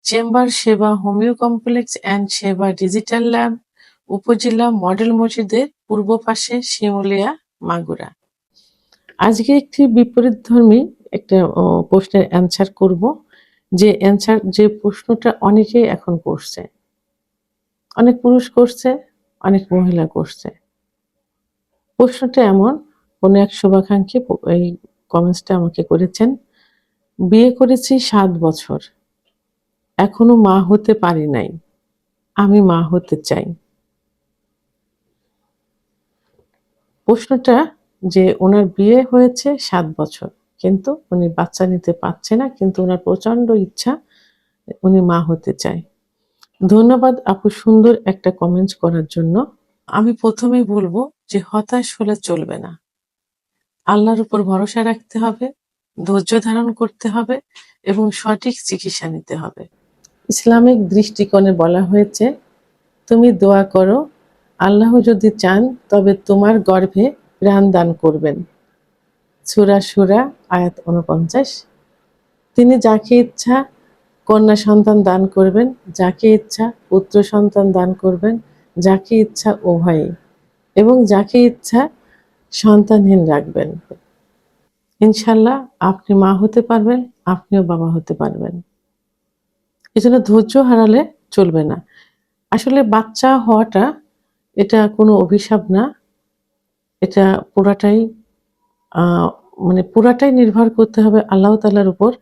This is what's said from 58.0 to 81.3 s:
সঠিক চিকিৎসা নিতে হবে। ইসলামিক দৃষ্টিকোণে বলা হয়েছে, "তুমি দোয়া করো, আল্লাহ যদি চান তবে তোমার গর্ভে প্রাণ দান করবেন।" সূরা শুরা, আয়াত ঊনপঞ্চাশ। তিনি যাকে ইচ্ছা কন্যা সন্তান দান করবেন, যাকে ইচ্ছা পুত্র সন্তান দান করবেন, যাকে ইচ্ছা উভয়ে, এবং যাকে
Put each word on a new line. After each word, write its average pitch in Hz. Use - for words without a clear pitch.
সঠিক 214
চিকিৎসা 185
নিতে 160
হবে। -
ইসলামিক 233
দৃষ্টিকোণে 202
বলা 175
হয়েছে, 208
"তুমি 233
দোয়া 196
করো, 196
আল্লাহ 214
যদি 214
চান 214
তবে 202
তোমার 202
গর্ভে 190
প্রাণ 196
দান 170
করবেন।" 156
সূরা 202
শুরা, 208
আয়াত 180
ঊনপঞ্চাশ। 170
তিনি 247
যাকে 220
ইচ্ছা 247
কন্যা 214
সন্তান 214
দান 190
করবেন, 196
যাকে 185
ইচ্ছা 220
পুত্র 190
সন্তান 202
দান 185
করবেন, 190
যাকে 190
ইচ্ছা 214
উভয়ে, 170
এবং 240
যাকে 202